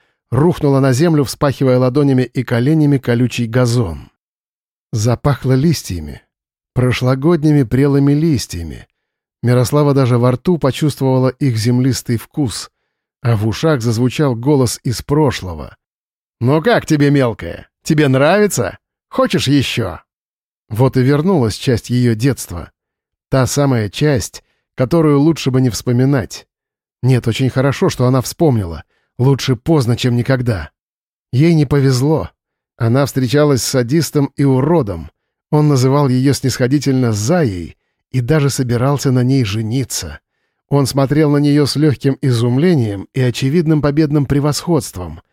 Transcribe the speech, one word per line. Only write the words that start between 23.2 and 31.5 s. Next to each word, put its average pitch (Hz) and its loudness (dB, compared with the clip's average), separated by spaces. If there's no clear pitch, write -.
Та 131 0
самая 127 0
часть, 143 -4
которую 147 2
лучше 143 0
бы 131 2
не 131 2
вспоминать. 127 -2
Нет, 123 0
очень 123 0
хорошо, 135 0
что - -2
она 127 2
вспомнила. 107 -2
Лучше 131 0
поздно, 123 0
чем 123 0
никогда. 120 -2
Ей 156 4